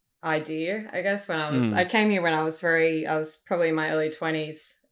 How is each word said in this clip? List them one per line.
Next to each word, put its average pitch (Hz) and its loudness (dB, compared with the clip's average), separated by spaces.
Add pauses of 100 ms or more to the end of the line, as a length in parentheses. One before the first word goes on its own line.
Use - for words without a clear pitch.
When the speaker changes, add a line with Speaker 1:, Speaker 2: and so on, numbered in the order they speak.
(240)
Speaker 1:
idea, 160 -4
I 180 -6
guess, 202 -2
when 165 -2
I 151 -2
was, 123 2
Speaker 2:
Hmm. 107 0
Speaker 1:
I 180 4
came 214 2
here 190 2
when 170 2
I 156 2
was 160 -2
very, 160 2
I 156 0
was 156 -4
probably 170 0
in 160 2
my 156 0
early 156 0
twenties, 156 -4 (140)